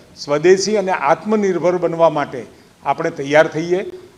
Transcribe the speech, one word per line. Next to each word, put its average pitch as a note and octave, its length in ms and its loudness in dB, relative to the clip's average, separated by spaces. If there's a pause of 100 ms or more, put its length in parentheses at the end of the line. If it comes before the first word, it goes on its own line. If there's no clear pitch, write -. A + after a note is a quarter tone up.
(180)
સ્વદેશી F#3 600 2
અને F#3 140 -2
આત્મનિર્ભર F3+ 880 0
બનવા E3 320 2
માટે C3+ 360 -6 (380)
આપણે D3 260 -2
તૈયાર D3+ 380 2
થઈએ. F3 440 -4 (260)